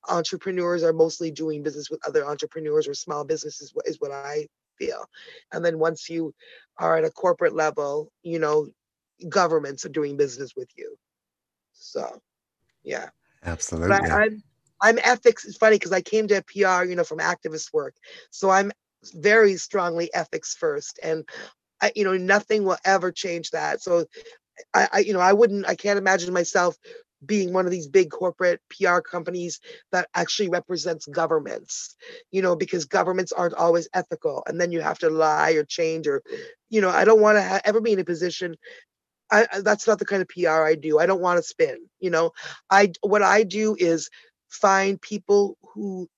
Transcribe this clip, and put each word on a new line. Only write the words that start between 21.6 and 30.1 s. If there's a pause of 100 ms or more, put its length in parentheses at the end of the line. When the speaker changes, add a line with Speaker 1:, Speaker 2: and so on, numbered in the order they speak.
Speaker 1:
I,
you
know,
nothing
will
ever
change
that.
So (680)
I,
I,
you
know,
I
wouldn't,
I
can't
imagine
myself (480)
being
one
of
these
big
corporate
P
R
companies (320)
that